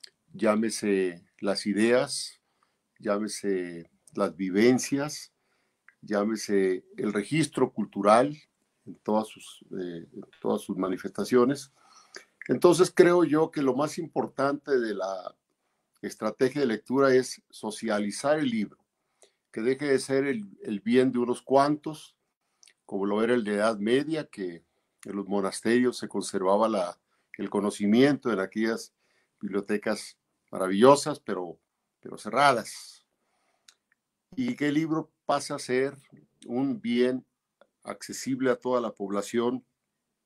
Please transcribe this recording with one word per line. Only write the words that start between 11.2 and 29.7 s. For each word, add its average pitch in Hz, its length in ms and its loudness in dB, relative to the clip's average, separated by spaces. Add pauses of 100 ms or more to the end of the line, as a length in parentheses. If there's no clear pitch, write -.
Entonces, 175 440 4
creo 175 300 6
yo 156 260 2
que 156 120 -4
lo 131 120 2
más 147 240 -2
importante 139 800 -2
de 113 160 0
la 95 420 -6 (640)
estrategia 127 600 -2
de 135 60 2
lectura 127 480 2
es 127 340 0
socializar 107 880 -2
el 147 120 -2
libro, 110 280 -4 (720)
que 110 100 -8
deje 131 240 -2
de 135 140 2
ser 135 280 0
el, 117 180 -4 (160)
el 101 200 -6
bien 127 300 4
de 120 60 -2
unos 120 240 -2
cuantos, 147 760 0 (720)
como 101 220 -4
lo 104 160 0
era 117 100 2
el 120 100 2
de 104 120 -2
Edad 104 240 0
Media, 143 480 0
que 87 360 -10 (420)
en 101 100 -10
los 101 120 -6
monasterios 110 680 0
se 107 100 -10
conservaba 101 600 0
la, 90 300 -4 (380)
el 101 120 -8
conocimiento 110 800 2
en 95 100 -2
aquellas 110 520 -4 (480)
bibliotecas 104 800 -6 (320)